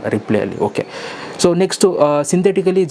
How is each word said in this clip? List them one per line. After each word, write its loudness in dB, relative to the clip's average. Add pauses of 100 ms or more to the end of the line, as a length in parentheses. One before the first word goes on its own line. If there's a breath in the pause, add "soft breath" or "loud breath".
(160)
ರಿಪ್ಲೈಯಲ್ಲಿ. -2 (100)
ಓಕೆ, -4 (600 loud breath)
so 4 (140)
ನೆಕ್ಸ್ಟು, 2 (180)
ಆ, 2 (240)
synthetically 2